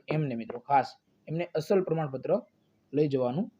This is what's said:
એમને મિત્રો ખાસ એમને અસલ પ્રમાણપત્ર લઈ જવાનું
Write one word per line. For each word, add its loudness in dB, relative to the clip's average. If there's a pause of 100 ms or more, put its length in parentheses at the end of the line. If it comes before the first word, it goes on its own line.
એમને 0
મિત્રો -8
ખાસ 2 (420)
એમને -4
અસલ 0
પ્રમાણપત્ર -2 (520)
લઈ 4
જવાનું 0